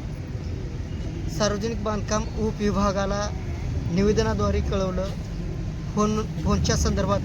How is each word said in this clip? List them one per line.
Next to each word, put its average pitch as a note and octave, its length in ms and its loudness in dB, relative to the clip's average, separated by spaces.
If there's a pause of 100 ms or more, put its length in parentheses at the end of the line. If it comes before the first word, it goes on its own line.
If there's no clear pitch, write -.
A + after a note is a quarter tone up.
(1400)
सार्वजनिक G#3 460 0
बांधकाम G#3+ 400 -2 (160)
उपविभागाला G3+ 920 0 (600)
निवेदनाद्वारे G#3 680 4
कळवलं, F#3+ 480 0 (880)
फोन, G#3+ 300 2 (180)
फोनच्या G3 320 4
संदर्भात G3+ 500 2